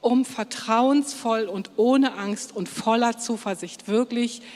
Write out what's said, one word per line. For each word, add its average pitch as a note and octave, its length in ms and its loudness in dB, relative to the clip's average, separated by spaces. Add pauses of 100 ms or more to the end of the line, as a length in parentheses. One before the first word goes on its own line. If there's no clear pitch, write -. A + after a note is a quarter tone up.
um B3 220 4
vertrauensvoll A#3 1200 0
und F#3+ 320 -8
ohne C4 400 4
Angst G3+ 400 -6
und F#3+ 140 -6
voller A#3 480 0
Zuversicht G#3 680 -6
wirklich A#3+ 540 -2 (160)